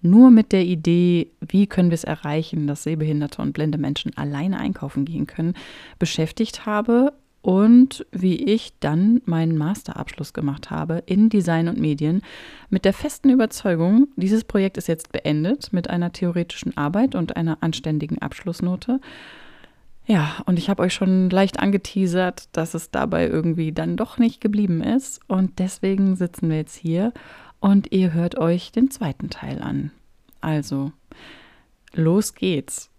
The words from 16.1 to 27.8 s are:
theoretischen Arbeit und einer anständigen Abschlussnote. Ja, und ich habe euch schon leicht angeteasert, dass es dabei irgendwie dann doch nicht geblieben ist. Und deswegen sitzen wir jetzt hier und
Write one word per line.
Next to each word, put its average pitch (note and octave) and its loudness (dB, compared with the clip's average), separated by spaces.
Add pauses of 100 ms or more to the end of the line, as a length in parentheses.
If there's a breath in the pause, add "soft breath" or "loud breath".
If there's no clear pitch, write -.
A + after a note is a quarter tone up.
theoretischen F3 -6
Arbeit F#3 0
und E3+ -4
einer E3 -2
anständigen D#3 -4
Abschlussnote. F3+ -6 (1080 loud breath)
Ja, D#3 0
und F3+ 2
ich E3+ -6
habe G3 0
euch F#3 0
schon F#3 2
leicht F#3+ 0
angeteasert, F#3 -2
dass E3 -4
es - -10
dabei - 0
irgendwie D#3+ -2
dann E3 -4
doch - -6
nicht A#3 0
geblieben G#3 0
ist. - -4
Und F#3+ -2
deswegen F#3+ 0
sitzen F3 -4
wir D#3 0
jetzt D#3 -8
hier F3 -2 (480 loud breath)
und G3 2